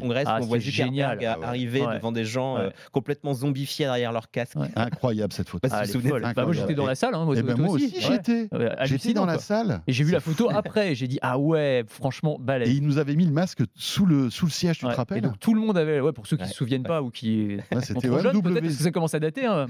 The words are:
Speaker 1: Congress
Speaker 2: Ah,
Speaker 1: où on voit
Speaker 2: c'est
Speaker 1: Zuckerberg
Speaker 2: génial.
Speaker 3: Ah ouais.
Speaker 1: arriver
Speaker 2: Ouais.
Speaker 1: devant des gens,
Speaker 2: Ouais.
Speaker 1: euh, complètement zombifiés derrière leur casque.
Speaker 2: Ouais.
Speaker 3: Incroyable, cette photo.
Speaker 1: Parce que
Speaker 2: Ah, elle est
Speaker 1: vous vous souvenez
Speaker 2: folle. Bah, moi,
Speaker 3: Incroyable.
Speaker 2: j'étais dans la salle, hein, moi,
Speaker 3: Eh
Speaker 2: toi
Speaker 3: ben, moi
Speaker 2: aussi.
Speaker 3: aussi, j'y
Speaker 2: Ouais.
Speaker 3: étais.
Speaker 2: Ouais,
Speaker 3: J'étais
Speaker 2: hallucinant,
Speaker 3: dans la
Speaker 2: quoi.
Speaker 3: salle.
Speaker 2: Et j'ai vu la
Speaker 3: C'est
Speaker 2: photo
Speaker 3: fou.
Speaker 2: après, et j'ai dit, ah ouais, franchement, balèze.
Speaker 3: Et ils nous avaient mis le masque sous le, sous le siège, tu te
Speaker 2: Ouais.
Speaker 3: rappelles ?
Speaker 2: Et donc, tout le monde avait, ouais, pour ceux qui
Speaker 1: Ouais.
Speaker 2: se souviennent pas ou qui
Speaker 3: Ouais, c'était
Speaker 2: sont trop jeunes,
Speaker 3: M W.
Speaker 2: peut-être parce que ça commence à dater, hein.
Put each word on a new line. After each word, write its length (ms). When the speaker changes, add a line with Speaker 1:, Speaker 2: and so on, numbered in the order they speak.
Speaker 1:
Congress 280
Speaker 2:
Ah, 120
Speaker 1:
où 40
on 20
voit 140
Speaker 2:
c'est 100
Speaker 1:
Zuckerberg 220
Speaker 2:
génial. 320
Speaker 3:
Ah 160
ouais. 60
Speaker 1:
arriver 400
Speaker 2:
Ouais. 100
Speaker 1:
devant 160
des 120
gens, 320
Speaker 2:
Ouais. 60
Speaker 1:
euh, 80
complètement 420
zombifiés 520
derrière 260
leur 180
casque. 260
Speaker 2:
Ouais. 200
Speaker 3:
Incroyable, 560
cette 160
photo. 200
Speaker 1:
Parce 40
que 60
Speaker 2:
Ah, 60
elle 60
est 20
Speaker 1:
vous 60
vous 100
souvenez 20
Speaker 2:
folle. 120
Bah, 120
moi, 80
Speaker 3:
Incroyable. 260
Speaker 2:
j'étais 60
dans 120
la 80
salle, 200
hein, 100
moi, 120
Speaker 3:
Eh 60
Speaker 2:
toi 120
Speaker 3:
ben, 80
moi 120
Speaker 2:
aussi. 120
Speaker 3:
aussi, 140
j'y 100
Speaker 2:
Ouais. 60
Speaker 3:
étais. 160
Speaker 2:
Ouais, 200
Speaker 3:
J'étais 260
Speaker 2:
hallucinant, 440
Speaker 3:
dans 40
la 80
Speaker 2:
quoi. 80
Speaker 3:
salle. 440
Speaker 2:
Et 60
j'ai 120
vu 80
la 80
Speaker 3:
C'est 100
Speaker 2:
photo 200
Speaker 3:
fou. 60
Speaker 2:
après, 360
et 20
j'ai 140
dit, 140
ah 160
ouais, 500
franchement, 520
balèze. 280
Speaker 3:
Et 40
ils 100
nous 160
avaient 180
mis 100
le 60
masque 300
sous 320
le, 240
sous 160
le 40
siège, 280
tu 60
te 60
Speaker 2:
Ouais. 40
Speaker 3:
rappelles ? 240
Speaker 2:
Et 20
donc, 180
tout 160
le 60
monde 180
avait, 220
ouais, 120
pour 140
ceux 100
qui 80
Speaker 1:
Ouais. 40
Speaker 2:
se 60
souviennent 280
pas 200
ou 80
qui 460
Speaker 3:
Ouais, 260
c'était 120
Speaker 2:
sont 60
trop 180
jeunes, 100
Speaker 3:
M 60
W. 80
Speaker 2:
peut-être 100
parce 120
que 60
ça 80
commence 240
à 60
dater, 260
hein. 240